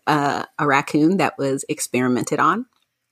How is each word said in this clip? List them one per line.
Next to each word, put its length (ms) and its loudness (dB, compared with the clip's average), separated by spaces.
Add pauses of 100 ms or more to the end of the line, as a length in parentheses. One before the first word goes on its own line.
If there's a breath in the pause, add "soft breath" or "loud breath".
a, 380 0 (120)
a 80 -2
raccoon 520 2
that 200 0
was 320 -2
experimented 680 -2
on. 260 0 (460)